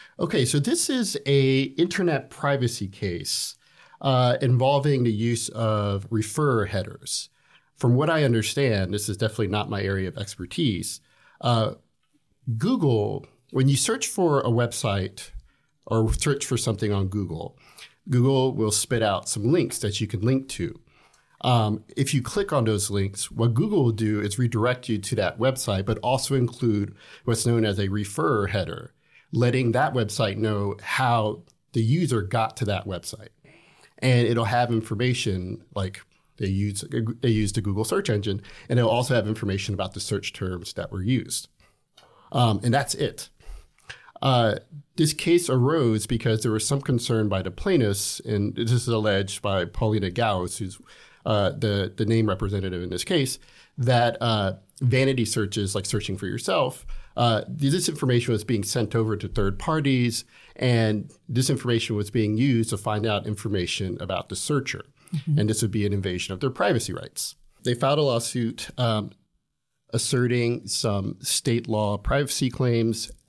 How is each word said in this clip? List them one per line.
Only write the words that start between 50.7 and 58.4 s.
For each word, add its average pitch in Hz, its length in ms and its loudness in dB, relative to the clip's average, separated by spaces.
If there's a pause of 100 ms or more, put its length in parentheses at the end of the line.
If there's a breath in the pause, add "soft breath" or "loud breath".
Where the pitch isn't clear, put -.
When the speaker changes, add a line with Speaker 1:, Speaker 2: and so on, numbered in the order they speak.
Speaker 1:
uh, 101 260 2
the, 101 460 0
the 110 80 0
name 110 240 2
representative 95 540 -2
in 90 80 -6
this 90 140 -4
case, 147 340 0 (380 loud breath)
that, 120 440 2
uh, 107 340 2 (260)
vanity 131 440 2
searches, 101 520 -2
like 95 100 -4
searching 101 300 -2
for 98 100 -8
yourself, 127 580 -2 (320 loud breath)
uh, 117 260 4
th-, - 280 -2
this 180 180 0
information 127 440 2
was 104 100 0